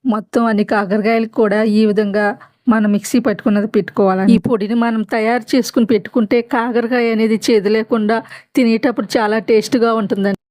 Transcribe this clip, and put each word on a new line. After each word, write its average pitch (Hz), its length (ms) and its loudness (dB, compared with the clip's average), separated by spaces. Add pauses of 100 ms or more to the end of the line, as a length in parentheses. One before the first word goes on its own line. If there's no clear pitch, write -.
మొత్తం 220 420 -2
అన్ని 214 180 2
కాకరకాయలు 214 680 0
కూడా 214 260 2 (100)
ఈ 214 160 2
విధంగా 208 400 0 (420)
మనం 220 220 2
మిక్సీ 202 300 0
పట్టుకున్నది 208 480 0
పెట్టుకోవాలండి. 190 640 0
ఈ 190 60 0
పొడిని 214 400 -4
మనం 226 240 -2
తయారు 226 460 -2
చేసుకుని 240 380 0
పెట్టుకుంటే 220 560 0
కాకరకాయ 233 720 -2
అనేది 220 240 0
చేదు 208 320 0
లేకుండా 220 480 0 (360)
తినేటప్పుడు 226 580 0
చాలా 220 280 0
టేస్ట్గా 226 560 0
ఉంటుందండి. 202 460 -2 (100)